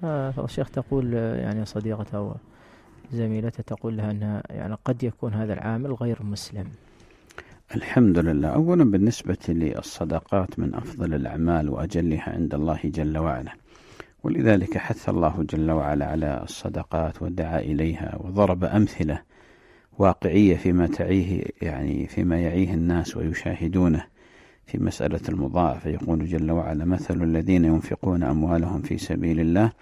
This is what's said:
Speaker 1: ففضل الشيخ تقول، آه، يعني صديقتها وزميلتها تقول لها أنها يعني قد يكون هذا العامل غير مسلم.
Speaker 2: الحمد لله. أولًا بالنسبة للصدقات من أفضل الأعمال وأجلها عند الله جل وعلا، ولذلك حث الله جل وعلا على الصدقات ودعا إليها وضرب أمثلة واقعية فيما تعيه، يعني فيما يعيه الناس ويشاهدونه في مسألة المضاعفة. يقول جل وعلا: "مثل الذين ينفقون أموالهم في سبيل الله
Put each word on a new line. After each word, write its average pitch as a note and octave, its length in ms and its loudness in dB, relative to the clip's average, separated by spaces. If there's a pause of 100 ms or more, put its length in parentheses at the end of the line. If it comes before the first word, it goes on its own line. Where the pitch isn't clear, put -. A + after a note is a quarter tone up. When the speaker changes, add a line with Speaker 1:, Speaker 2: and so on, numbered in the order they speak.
Speaker 1:
ففضل C#3 420 -4
الشيخ - 260 -4
تقول، B2+ 460 -2
آه، A2+ 200 -2
يعني A2 300 -4
صديقتها G#2 720 -6 (760)
وزميلتها A2+ 520 -4
تقول A2+ 340 -6
لها G#2+ 140 -2
أنها G#2 380 -4
يعني G#2 360 -8
قد B2+ 180 -2
يكون A#2 300 -4
هذا G#2+ 200 -2
العامل A#2 400 -4
غير A#2 300 -4
مسلم. G2+ 440 -8 (1080)
Speaker 2:
الحمد G#2 440 4
لله. D#2 280 2
أولًا E3 360 4
بالنسبة G2+ 540 2 (120)
للصدقات E2 1120 -2
من - 160 -2
أفضل - 380 -4
الأعمال D2+ 560 0
وأجلها D#2+ 600 -2
عند E2 240 -2
الله D#2 300 0
جل D#2 340 -2
وعلا، C#2 340 -4 (720)
ولذلك A2 540 2
حث - 320 -4
الله E2 400 2
جل D#2 220 0
وعلا D2 340 0
على D2+ 380 -2
الصدقات - 760 -6
ودعا E2 380 -4
إليها D#2 600 -2
وضرب F#2 440 2
أمثلة F2+ 580 2 (760)
واقعية F#2+ 580 6
فيما F2 320 4
تعيه، F2+ 560 0 (180)
يعني D2 460 -4
فيما F2 320 0
يعيه F2 340 2
الناس E2+ 440 0
ويشاهدونه E2+ 880 0 (600)
في - 120 -6
مسألة E2 520 -2
المضاعفة. D#2 600 0
يقول D#2+ 360 -2
جل D#2+ 260 -2
وعلا: D#2+ 340 -2
"مثل F2 380 0
الذين E2 420 4
ينفقون E2 580 2
أموالهم D#2+ 580 0
في - 160 -4
سبيل E2+ 420 -2
الله F#2 320 4 (100)